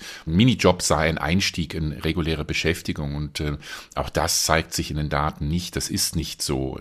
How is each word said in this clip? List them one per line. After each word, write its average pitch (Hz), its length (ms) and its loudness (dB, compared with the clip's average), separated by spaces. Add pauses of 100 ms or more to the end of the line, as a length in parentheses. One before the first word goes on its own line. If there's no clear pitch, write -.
(260)
ein 80 60 -2
Minijob 95 500 6
sei 80 260 2
ein 80 100 0
Einstieg 85 540 0
in 78 200 -2
reguläre 80 520 0
Beschäftigung. 80 680 -2
Und, 73 260 -6
äh, 73 160 -2 (380)
auch 69 160 -4
das - 340 0
zeigt 80 300 2
sich - 160 -2
in 73 80 -2
den 76 100 0
Daten 73 400 0
nicht. - 280 -2
Das - 120 -4
ist - 280 -2
nicht - 260 -4
so, 67 380 -2